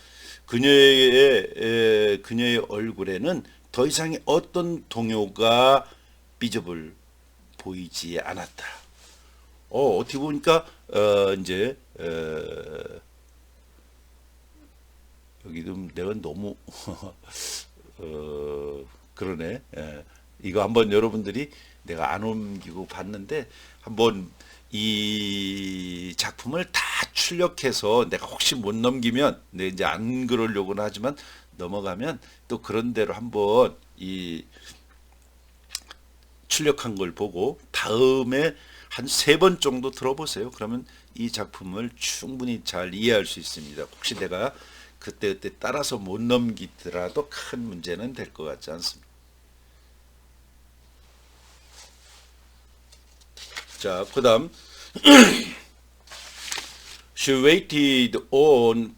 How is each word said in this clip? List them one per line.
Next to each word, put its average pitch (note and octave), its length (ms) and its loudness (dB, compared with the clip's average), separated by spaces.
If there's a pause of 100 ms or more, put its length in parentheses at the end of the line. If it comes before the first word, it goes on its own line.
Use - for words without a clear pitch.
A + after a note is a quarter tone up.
(460)
그녀의, C3+ 1120 8
에, A2 680 2
그녀의 A#2+ 460 0
얼굴에는 G#2 760 -6 (260)
더 B2+ 160 0
이상의 D#3+ 380 -4
어떤 E3+ 640 -2
동요가 A2+ 1000 4 (520)
visible, E2+ 500 -6 (680)
보이지 F2 640 -10
않았다. F2 440 -12 (1040)
어, A#2+ 280 2
어떻게 C3 200 -4
보니까, D3+ 480 2 (260)
어, G2+ 420 4
이제, F#2+ 440 -2 (200)
어, D#2 1000 -8 (2500)
여기 E2 180 -12
좀 F#2 300 -10
내가 F#2+ 200 -6
너무, G2 420 -10 (100)
<laughs> - 1300 -16
어, D2 840 -10 (300)
그러네. F#2 480 -8 (140)
예. D2+ 280 -14 (380)
이거 G2+ 200 -2
한번 A2 300 4
여러분들이 A2 580 0 (340)
내가 D#2+ 280 -4
안 G2+ 120 -6
옮기고 G2 600 -8
봤는데 G#2 600 -10 (320)
한번 G#2+ 500 0 (420)
이 G2 1400 -4
작품을 - 560 -6
다 - 80 -2 (320)
출력해서 B2 1000 0
내가 - 160 -6
혹시 - 300 -2
못 G#2 180 -4
넘기면, B2 640 0 (100)
내 F#2 180 -6
이제 F#2 160 -4
안 A2+ 420 -2
그러려고는 G#2 560 -2
하지만 G#2+ 340 -6 (420)
넘어가면 G2 600 -8 (300)
또 A#2 140 -6
그런 A#2 320 -4
대로 A2 200 0
한번 G#2+ 600 2 (220)
이 F#2 460 -8 (2000)
출력한 C#3+ 480 -2
걸 F#2 180 -4
보고 G2+ 440 -4 (120)
다음에 C3 840 2 (360)
한 B2+ 160 -10
세 D3 320 4
번 F3+ 220 4
정도 B2+ 300 -2
들어보세요. C3 600 -6
그러면 A#2+ 340 -8 (300)
이 A#2 160 -6
작품을 G2+ 680 -10
충분히 B2 680 -8
잘 F2+ 300 -6
이해할 G#2+ 300 2
수 - 160 -10
있습니다. D2+ 440 -12
혹시 - 320 -8
내가 F#2 360 -4 (460)
그때그때 G2 600 -6
따라서 C3+ 400 -4
못 G2 220 -8
넘기더라도 A2 1080 -2
큰 - 300 -12
문제는 F#2+ 520 -8
될 F#2+ 220 -12
것 - 100 -12
같지 D2 260 -10
않습니다. - 380 -10 (4000)
자, F#2 260 -4 (100)
그다음 B2 360 4 (440)
<clears throat> - 580 10 (1600)
She C#3 260 2
waited C#3 760 4 (120)
on A#2 680 4